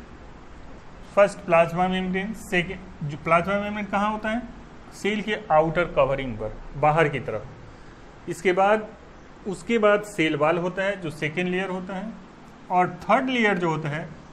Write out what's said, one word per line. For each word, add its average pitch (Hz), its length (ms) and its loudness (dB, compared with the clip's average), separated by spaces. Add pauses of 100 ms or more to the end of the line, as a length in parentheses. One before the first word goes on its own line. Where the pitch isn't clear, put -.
(1160)
First 196 220 6
plasma 170 500 2
membrane, 185 460 -2
second, 175 760 -4
जो 151 60 -6
plasma 175 440 2
membrane 208 260 -4
कहाँ 208 260 0
होता 214 160 -6
है? 233 140 -2 (500)
सेल 208 300 -2
के 208 140 -2 (140)
outer 160 340 4
covering 135 520 0
पर, 107 200 -6 (200)
बाहर 151 320 4
की 135 120 -4
तरफ। 110 260 -6 (840)
इसके 180 240 0
बाद, 208 360 4 (600)
उसके 226 300 -2
बाद 208 240 6
सेल 160 340 0
वॉल 156 220 4
होता 180 240 -2
है 196 180 -2
जो 165 100 -6
second 160 380 -2
layer 185 200 -2
होता 185 280 -6
है, 214 140 -8 (600)
और 180 180 4
third 254 420 2
layer 214 280 2
जो 170 100 0
होता 156 200 -2
है 160 200 -6 (240)